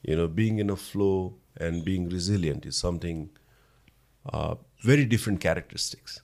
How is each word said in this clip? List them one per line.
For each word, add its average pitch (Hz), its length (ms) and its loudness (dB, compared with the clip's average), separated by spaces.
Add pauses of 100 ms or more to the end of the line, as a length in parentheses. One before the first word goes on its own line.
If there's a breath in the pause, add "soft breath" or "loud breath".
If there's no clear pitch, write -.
You 78 120 0
know, 82 120 2
being 110 320 2
in 104 100 2
a 98 60 0
flow 95 600 0 (220)
and 82 260 -2
being 90 260 0
resilient 87 560 0
is 69 100 -8
something, 85 540 -4 (1000 soft breath)
uh, 78 240 -2 (260)
very 139 240 6
different 110 340 2
characteristics - 840 -4